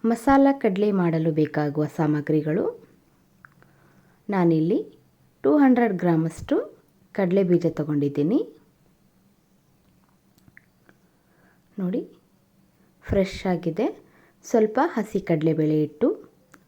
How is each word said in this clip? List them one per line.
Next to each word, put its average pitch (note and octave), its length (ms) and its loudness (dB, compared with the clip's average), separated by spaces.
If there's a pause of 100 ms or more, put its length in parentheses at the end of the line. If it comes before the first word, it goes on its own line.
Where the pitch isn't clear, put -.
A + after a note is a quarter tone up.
ಮಸಾಲ C4+ 400 4 (120)
ಕಡಲೆ G3+ 260 0 (120)
ಮಾಡಲು E3 400 0
ಬೇಕಾಗುವ D3+ 460 0 (120)
ಸಾಮಗ್ರಿಗಳು, D3+ 640 0 (1700)
ನಾನಿಲ್ಲಿ E3+ 440 2 (640)
ಟೂ C4+ 80 2 (120)
ಹಂಡ್ರೆಡ್ A#3+ 400 4
ಗ್ರಾಮಷ್ಟು E3 520 0 (640)
ಕಡಲೆ F#3+ 300 0
ಬೀಜ E3+ 180 2 (120)
ತಗೊಂಡಿದ್ದೀನಿ. D3 600 -2 (3500)
ನೋಡಿ, F#3+ 200 -4 (1080)
ಫ್ರೆಶ್ F#3+ 440 -2
ಆಗಿದೆ. E3+ 340 -2 (640)
ಸ್ವಲ್ಪ G#3+ 280 0 (160)
ಹಸಿ G3+ 260 -4 (100)
ಕಡಲೆಬೇಳೆ D#3 520 0
ಹಿಟ್ಟು, D3+ 260 -2 (600)